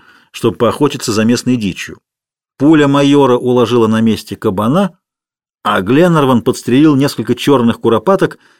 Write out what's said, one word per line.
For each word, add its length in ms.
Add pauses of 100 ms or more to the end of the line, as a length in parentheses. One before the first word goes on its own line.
(320)
чтобы 260
поохотиться 540
за 120
местной 320
дичью. 440 (580)
Пуля 300
майора 500
уложила 500
на 140
месте 340
кабана — 640 (640)
а 180
Гленарван 600
подстрелил 540
несколько 400
черных 440
куропаток, 580 (220)